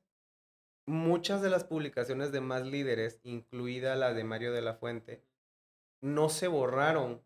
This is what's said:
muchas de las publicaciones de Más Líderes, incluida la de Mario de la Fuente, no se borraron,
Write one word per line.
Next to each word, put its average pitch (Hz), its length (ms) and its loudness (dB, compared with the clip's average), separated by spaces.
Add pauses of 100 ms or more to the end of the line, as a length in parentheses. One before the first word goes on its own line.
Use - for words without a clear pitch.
(880)
muchas 170 540 2
de 196 80 2
las 180 140 2
publicaciones 135 680 -2
de 135 100 -2
Más 131 240 -2
Líderes, 127 580 -2
incluida 123 720 -4
la 127 180 4
de 113 100 -2
Mario 113 300 -4
de 117 80 0
la 113 140 -2
Fuente, 117 480 -8 (800)
no 147 280 2
se 170 180 -2
borraron, 135 800 2